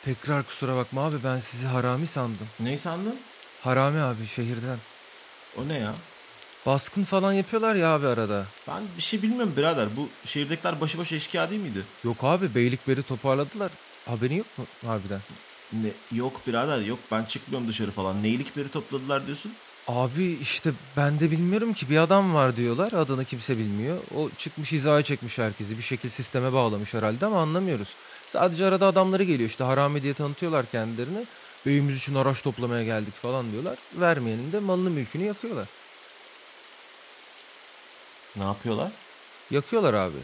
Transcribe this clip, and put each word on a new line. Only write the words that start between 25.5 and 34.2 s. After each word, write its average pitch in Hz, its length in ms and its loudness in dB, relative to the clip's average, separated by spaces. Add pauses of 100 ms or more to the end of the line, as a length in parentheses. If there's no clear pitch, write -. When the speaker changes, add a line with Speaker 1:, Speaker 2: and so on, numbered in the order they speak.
Speaker 1:
Bir 117 60 -8
şekil 123 260 -4
sisteme 127 440 -2
bağlamış 107 400 2
herhalde 113 320 0
ama 208 160 2
anlamıyoruz. 156 540 0 (320)
Sadece 175 380 2
arada 190 220 6
adamları 190 360 6
geliyor 135 260 4
işte, - 140 -4
Harami 139 400 2
diye 139 100 0
tanıtıyorlar 147 520 0
kendilerini. 120 600 -4 (400)
"Beyimiz 143 320 4
için 139 180 -4
araç 135 260 2
toplamaya 120 420 -2
geldik." 107 300 -2
falan 123 380 -4
diyorlar. 127 260 -6 (180)
Vermeyenin 143 560 2